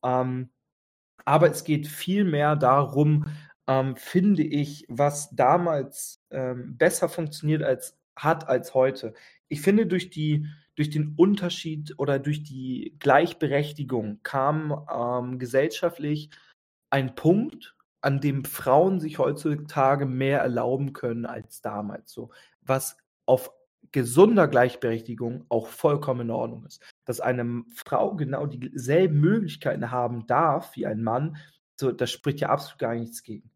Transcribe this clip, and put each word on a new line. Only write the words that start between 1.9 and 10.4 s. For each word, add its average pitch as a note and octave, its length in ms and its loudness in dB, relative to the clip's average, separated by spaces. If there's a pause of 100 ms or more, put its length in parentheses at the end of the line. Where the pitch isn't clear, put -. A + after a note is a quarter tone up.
mehr D3 320 2
darum, C#3+ 720 4 (400)
ähm, C3 300 0
finde F#3 480 2
ich, C#3+ 440 -4
was C#3+ 460 0
damals, D3+ 840 0 (100)
ähm, B2+ 480 -8
besser E3 300 2
funktioniert D#3 540 -2
als, - 360 -2 (180)
hat - 320 -2
als B2+ 260 -2
heute. C3 380 0 (360)
Ich D3 120 -8
finde, G#3 260 4
durch F3 240 -2
die, D3+ 360 -2 (300)